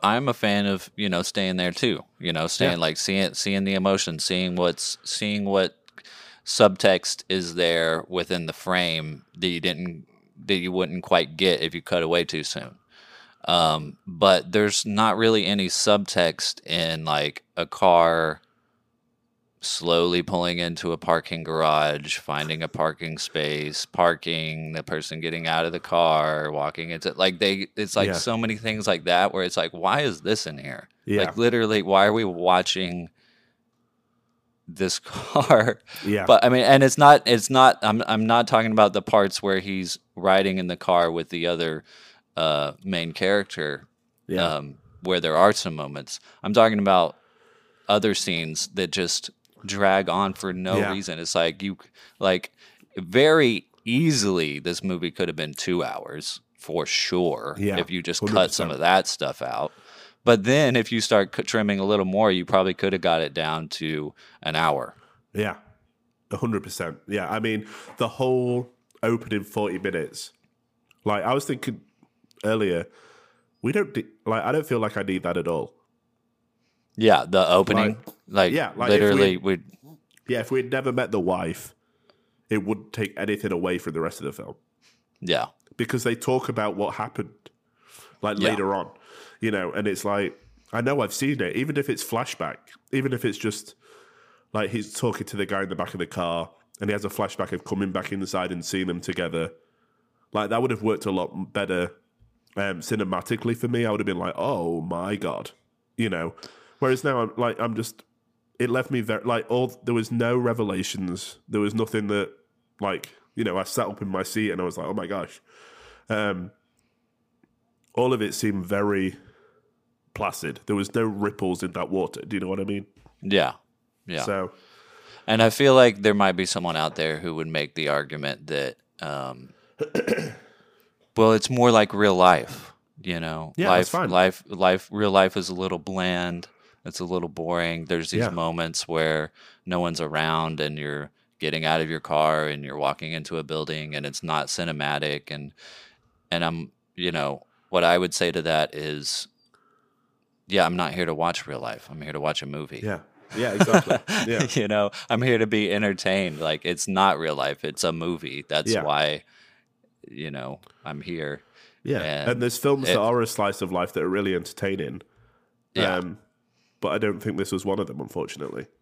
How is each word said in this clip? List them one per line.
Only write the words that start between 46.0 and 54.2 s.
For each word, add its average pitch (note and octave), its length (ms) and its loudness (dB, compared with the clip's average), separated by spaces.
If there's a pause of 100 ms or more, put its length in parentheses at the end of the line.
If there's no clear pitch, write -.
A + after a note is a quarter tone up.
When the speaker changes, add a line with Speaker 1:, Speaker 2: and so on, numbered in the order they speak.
Speaker 1:
I'm G2+ 100 -4
talking A2 260 6
about F#2 360 4 (720)
other G#2 260 4
scenes E2 600 -4
that F2+ 180 -4
just - 380 -4 (360)
drag G2 440 2
on F#2+ 240 2
for F#2+ 200 -6
no F#2 240 -2
Speaker 2:
Yeah. G2+ 140 0
Speaker 1:
reason. F#2 280 -8
It's E2 160 -6
like, E2+ 280 2
you, G2 140 -4 (420)
like, F#2 320 2 (460)
very B2 680 4 (180)
easily, G#2 760 2